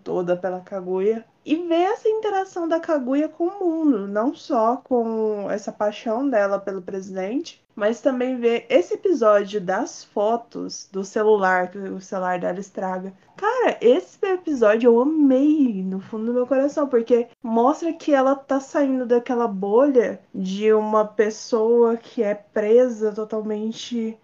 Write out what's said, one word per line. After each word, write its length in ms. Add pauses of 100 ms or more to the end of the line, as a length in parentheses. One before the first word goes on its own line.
toda 320
pela 260
Kaguya, 640 (220)
e 80
ver 380
essa 160
interação 580
da 100
Kaguya 520
com 160
o 140
mundo, 460
não 300
só 480
com 640
essa 220
paixão 580
dela 300
pelo 220
presidente, 800 (100)
mas 280
também 360
ver 300
esse 280
episódio 640
das 420
fotos 880
do 140
celular, 640
que 60
o 240
celular 360
dela 220
estraga. 540 (240)
Cara, 420
esse 460
episódio 640
eu 100
amei 840
no 180
fundo 240
do 80
meu 120
coração, 400
porque 440 (120)
mostra 520
que 200
ela 220
tá 240
saindo 460
daquela 420
bolha 720 (160)
de 380
uma 320
pessoa 920
que 260
é 140
presa, 800
totalmente 1120